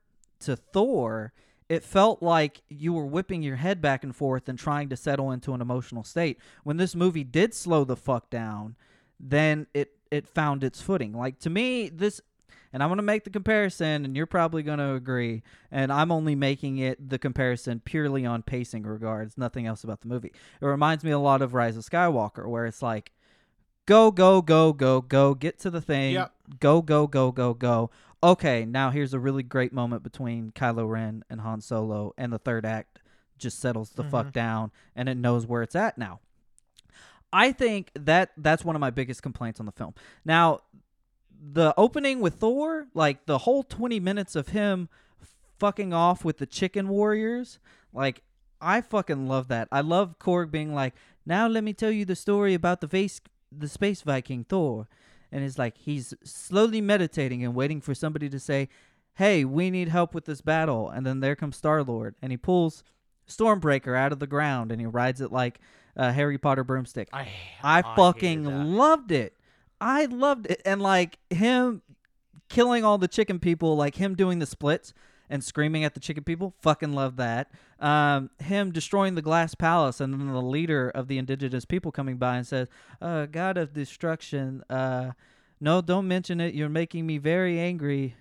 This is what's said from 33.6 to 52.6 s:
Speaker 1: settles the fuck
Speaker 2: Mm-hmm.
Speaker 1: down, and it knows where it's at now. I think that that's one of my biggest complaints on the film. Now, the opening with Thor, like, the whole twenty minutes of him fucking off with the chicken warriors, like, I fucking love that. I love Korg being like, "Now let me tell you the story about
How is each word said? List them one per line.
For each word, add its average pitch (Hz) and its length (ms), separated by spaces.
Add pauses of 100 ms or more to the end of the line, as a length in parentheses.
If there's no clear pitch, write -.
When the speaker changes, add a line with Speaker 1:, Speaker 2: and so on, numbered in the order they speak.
Speaker 1:
settles 113 300
the 151 140
fuck 139 220
Speaker 2:
Mm-hmm. 139 60
Speaker 1:
down, 113 400 (220)
and 123 140
it 127 80
knows 120 300
where 120 160
it's 113 140
at 208 200
now. 98 240 (1120)
I 240 200
think 220 420
that 156 420
that's 156 280
one 165 120
of 151 40
my 135 100
biggest 127 320
complaints 117 380
on 107 60
the 101 60
film. - 220 (300)
Now, 160 360 (800)
the 151 380
opening 262 440
with 180 160
Thor, 294 580
like, 147 320
the 139 120
whole 269 240
twenty 233 380
minutes 190 340
of 156 140
him 196 400 (720)
fucking 202 340
off 170 320
with 160 140
the 139 80
chicken 196 420
warriors, 214 720 (340)
like, 135 300 (380)
I 190 200
fucking 147 480
love 131 200
that. 113 220
I 139 120
love 170 360
Korg 175 320
being 151 240
like, 135 200 (320)
"Now 226 200
let 226 160
me 214 120
tell 214 160
you 208 160
the 180 100
story 202 380
about 175 260